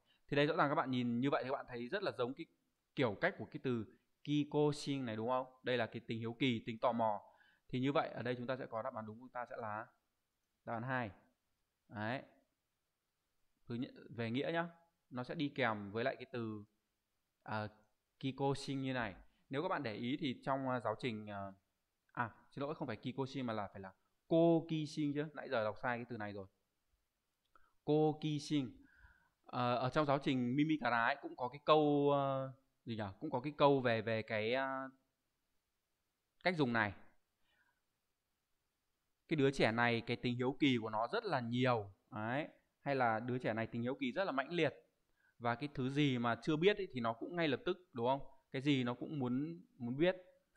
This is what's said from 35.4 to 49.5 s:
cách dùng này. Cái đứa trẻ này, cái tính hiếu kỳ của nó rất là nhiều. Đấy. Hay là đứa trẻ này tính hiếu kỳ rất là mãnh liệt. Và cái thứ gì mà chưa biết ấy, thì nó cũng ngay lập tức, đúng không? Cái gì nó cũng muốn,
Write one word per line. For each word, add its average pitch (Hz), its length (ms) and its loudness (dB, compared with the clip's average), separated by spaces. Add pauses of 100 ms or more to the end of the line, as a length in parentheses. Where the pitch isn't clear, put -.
cách 180 140 2
dùng 127 160 2
này. 107 200 2 (2250)
Cái 160 100 0
đứa 135 140 6
trẻ 135 200 4
này, 117 300 4
cái 120 160 -2
tính 123 180 0
hiếu 127 240 0
kỳ 131 220 6
của 110 80 -6
nó 110 180 0
rất 220 160 -4
là 160 160 0
nhiều. 120 520 0 (200)
Đấy. 120 360 -4 (340)
Hay 143 140 -2
là 113 240 2
đứa 123 180 -2
trẻ 123 160 -2
này 113 140 -2
tính 117 140 -6
hiếu 123 140 -2
kỳ 131 160 -4
rất 165 120 -2
là 175 80 -2
mãnh 135 180 -2
liệt. 160 240 2 (640)
Và 117 180 0
cái 147 180 -6
thứ 131 160 0
gì 139 280 2
mà 117 260 0
chưa 160 120 2
biết 185 220 4
ấy, 190 160 -4
thì 123 60 -4
nó 117 140 0
cũng - 220 -8
ngay 165 120 2
lập 127 180 0
tức, 185 120 0 (160)
đúng 117 140 0
không? 139 140 2 (300)
Cái 135 100 -4
gì 135 220 4
nó 120 100 0
cũng 151 260 -6
muốn, 143 420 -2 (160)